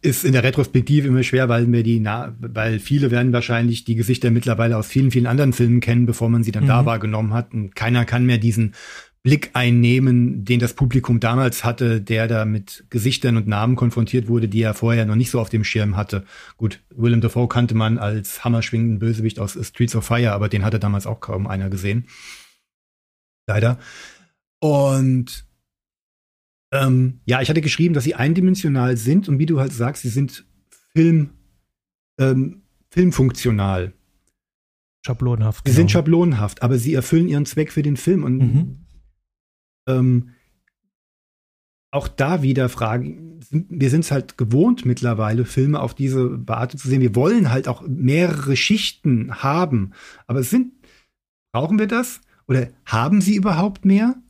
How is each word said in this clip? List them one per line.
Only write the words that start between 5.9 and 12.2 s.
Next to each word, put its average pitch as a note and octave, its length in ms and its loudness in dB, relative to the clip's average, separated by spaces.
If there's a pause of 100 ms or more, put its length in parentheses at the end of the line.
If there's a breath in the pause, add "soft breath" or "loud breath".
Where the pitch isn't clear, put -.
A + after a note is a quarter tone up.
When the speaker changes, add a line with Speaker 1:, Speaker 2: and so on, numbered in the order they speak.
Speaker 1:
bevor A#2 220 -2
man A#2 160 2
sie G#2+ 80 -4
dann G#2+ 160 0
da A#2+ 140 4
Speaker 2:
Mhm. - 40 2
Speaker 1:
wahrgenommen A2 480 -2
hat. A#2+ 180 -4
Und G#2 220 -8
keiner A#2+ 300 0
kann B2 220 0
mehr B2 120 2
diesen A2 360 0 (500 loud breath)
Blick D3 300 2
einnehmen, B2 880 2
den A#2+ 160 2
das A#2+ 140 -2
Publikum A#2+ 440 0
damals A#2+ 460 0
hatte, A#2 360 0
der A2 280 -2